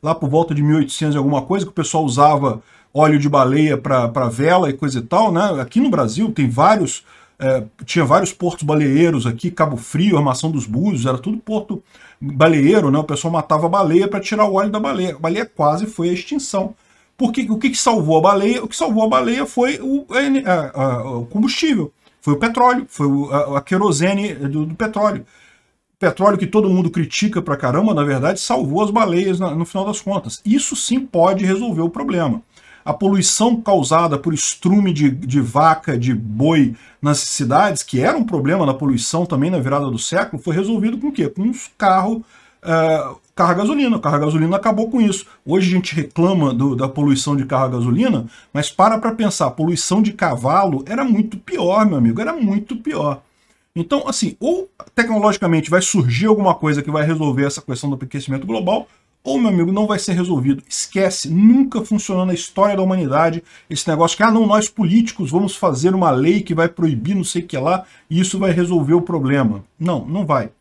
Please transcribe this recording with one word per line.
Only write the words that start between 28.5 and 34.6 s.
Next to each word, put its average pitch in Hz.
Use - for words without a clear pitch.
as 208
baleias 190
na, 180
no 165
final 190
das 208
contas. 190
Isso 254
sim 254
pode 190
resolver 190
o 170
problema. 165
A 147
poluição 196
causada 165
por 160
estrume 190